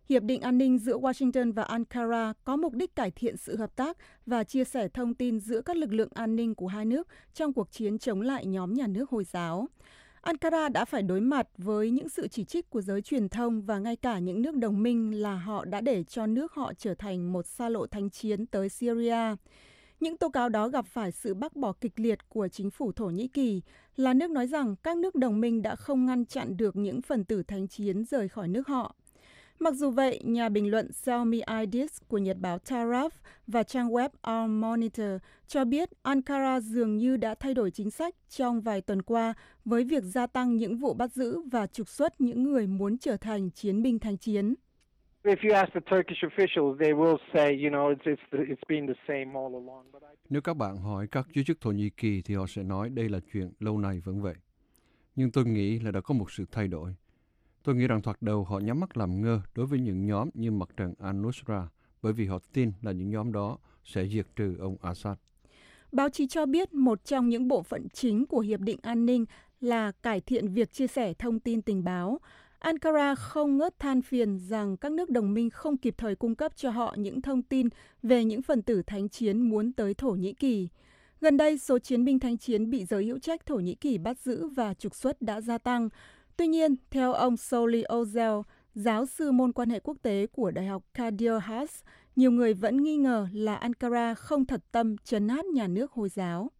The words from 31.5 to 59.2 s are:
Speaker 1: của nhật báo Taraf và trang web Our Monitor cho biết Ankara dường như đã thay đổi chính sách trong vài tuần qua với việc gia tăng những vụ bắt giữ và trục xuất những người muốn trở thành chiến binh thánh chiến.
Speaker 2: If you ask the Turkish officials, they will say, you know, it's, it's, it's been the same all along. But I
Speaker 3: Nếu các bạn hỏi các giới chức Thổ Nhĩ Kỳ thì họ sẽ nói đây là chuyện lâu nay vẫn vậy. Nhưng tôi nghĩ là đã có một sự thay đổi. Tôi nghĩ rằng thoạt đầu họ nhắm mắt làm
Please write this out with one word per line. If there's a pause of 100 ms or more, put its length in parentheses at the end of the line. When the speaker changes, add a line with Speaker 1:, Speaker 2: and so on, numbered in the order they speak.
Speaker 1:
của
nhật
báo
Taraf (380)
và
trang
web (220)
Our
Monitor (260)
cho
biết (140)
Ankara
dường
như
đã
thay
đổi
chính
sách (140)
trong
vài
tuần
qua (320)
với
việc
gia
tăng
những
vụ
bắt
giữ (100)
và
trục
xuất
những
người
muốn
trở
thành
chiến
binh
thánh
chiến. (720)
Speaker 2:
If
you
ask
the
Turkish
officials,
they
will (160)
say,
you
know,
it's,
it's,
it's
been
the (140)
same
all
along.
But
I (220)
Speaker 3:
Nếu
các
bạn
hỏi
các
giới
chức
Thổ
Nhĩ
Kỳ
thì
họ
sẽ
nói
đây
là (140)
chuyện
lâu
nay
vẫn
vậy. (800)
Nhưng
tôi
nghĩ
là
đã
có
một
sự
thay
đổi. (680)
Tôi
nghĩ
rằng
thoạt
đầu
họ
nhắm
mắt
làm